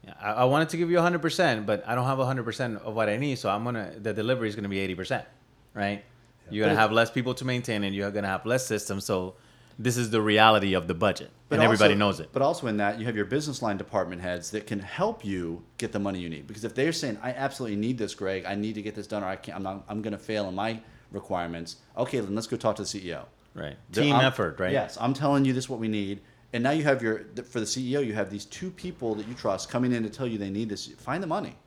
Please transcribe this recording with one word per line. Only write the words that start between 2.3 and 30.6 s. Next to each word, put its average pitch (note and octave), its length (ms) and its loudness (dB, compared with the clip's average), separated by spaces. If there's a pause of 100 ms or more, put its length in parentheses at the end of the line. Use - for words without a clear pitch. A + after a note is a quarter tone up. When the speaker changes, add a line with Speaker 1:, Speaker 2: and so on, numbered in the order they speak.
Speaker 1:
percent A#2 360 -4
of G#2+ 140 -6
what A2 140 2
I G#2 80 2
need, C3+ 200 -2
so G#2+ 120 -2
I'm G#2 140 0
gonna, A2+ 280 -4 (100)
the G#2+ 120 -2
delivery A2+ 360 0
is G2+ 60 -6
gonna G2+ 140 -4
be G2 100 0
eighty F#2+ 160 -2
percent, F#2+ 300 -4 (500)
right? G2+ 280 -2 (440)
Speaker 2:
Yeah. - 40 -12
Speaker 1:
You're G#2+ 140 2
gonna - 100 4
Speaker 2:
But A2 60 6
Speaker 1:
have G#2+ 100 6
less A2+ 200 4
people B2+ 240 -2
to C3 100 -8
maintain, B2 380 -2
and G2 100 -2
you're G2 180 -2
gonna G2+ 240 -2
have F#2 100 -6
less B2+ 200 2
systems, G2+ 400 -4
so F#2 300 -2 (440)
this A#2 180 2
is A#2+ 120 0
the A2 120 4
reality G#2+ 520 8
of F2 140 2
the F2 80 0
budget, F#2 340 0 (200)
Speaker 2:
But D3 100 0
Speaker 1:
and A#2+ 40 8
everybody G#2+ 300 8
Speaker 2:
also, G2+ 60 4
Speaker 1:
knows G2+ 200 2
it. D#2 140 -10
Speaker 2:
but C3 80 0
also D3+ 240 0
in G#2+ 120 0
that, G#2 220 0
you A2 60 -4
have A#2 100 -2
your G#2 100 0
business C#3 360 -2
line G#2+ 160 0
department F#2 460 -2
heads F2+ 260 -4
that G#2+ 160 -6
can G#2 140 -4
help F#3+ 440 -4
you F2 380 -4 (160)
get A2+ 140 -4
the G#2+ 80 -2
money G2 200 -2
you E2+ 100 -6
need. D2 180 -10
Because G#2 160 -12
if A2+ 100 -6
they're D3 180 0
saying, B2+ 300 -4
"I A#2+ 80 -6
absolutely B2+ 480 -4
need A#2+ 220 -2
this, G#2 160 -4
Greg, F#2+ 300 -4
I G2 100 -4
need G#2 180 -4
to G#2+ 80 -8
get G#2 140 -8
this G#2 100 -10
done, G#2 180 -6
or F#2 40 -4
I F#2+ 80 -4
can't, F#2 220 -12
I'm F#2+ 60 -8
not, F#2+ 240 -8
I'm G#2+ 140 -6
gonna G#2 160 -4
fail G#2 320 -4
in F2+ 60 -8
my A2+ 240 -2 (320)
requirements." E2+ 640 -6 (200)
Okay, B2+ 260 -2
then G2+ 120 -4
let's A2+ 140 -4
go B2 100 -4
talk A2 200 2
to G#2 40 -6
the F#2+ 60 -4
C F#2 220 -8
E E2 40 -4
O. C#2 120 -10 (280)
Speaker 1:
Right. D2 220 -10 (160)
Speaker 2:
The, G#2+ 100 2
Speaker 1:
Team C#3+ 140 6
Speaker 2:
I'm, C3 100 8
Speaker 1:
effort, G#2 340 0
right? F#2 120 2
Speaker 2:
yes, B2 280 0
I'm A#2+ 140 0
telling C#3 320 4
you C3 80 4
this B2+ 120 0
is - 40 -16
what B2 100 -6
we A2+ 80 -2
need. G2+ 340 -2 (320)
And A#2+ 100 -2
now C3+ 80 4
you D#3 120 2
have C#3 200 4
your, A2 160 2 (160)
th-, B2 120 -8
for - 120 -4
the A2 80 -2
C B2+ 240 -4
E C#3 60 0
O, - 20 2
you A2+ 140 -2
have G2+ 180 -2
these G2+ 140 -8
two - 260 -10
people D#3+ 440 -6
that G#2 120 -8
you B2 80 -10
trust G2+ 340 -2
coming B2 220 0
in A#2+ 120 2
to G#2+ 60 -4
tell C3 160 -6
you A2+ 140 -2
they G2 100 -4
need G#2+ 200 -2